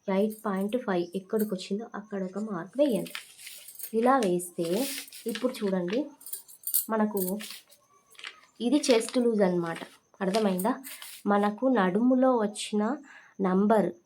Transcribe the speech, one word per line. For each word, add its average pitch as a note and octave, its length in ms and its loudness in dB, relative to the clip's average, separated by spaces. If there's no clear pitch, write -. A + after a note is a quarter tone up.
ఎయిట్ G3+ 360 0
పాయింట్ G3+ 380 -2
ఫైవ్ F3+ 220 0
ఎక్కడికి G#3+ 380 -2
వచ్చిందో G3+ 300 -8
అక్కడ G3+ 300 -8
ఒక F#3 220 -8
మార్క్ F#3+ 320 -8
వేయండి. B3+ 340 2
ఇలా A#3+ 160 6
వేస్తే F3 420 -2
ఇప్పుడు B3 260 -2
చూడండి, F#3+ 400 -2
మనకు G#3+ 280 0
ఇది A#3+ 180 2
చెస్ట్ A3+ 300 4
లూజ్ A#3 240 4
అనమాట. F3 360 0
అర్థమైందా? G3 520 2
మనకు G#3 380 2
నడుములో B3 600 4
వచ్చిన G#3 440 -2
నంబర్ G3 420 4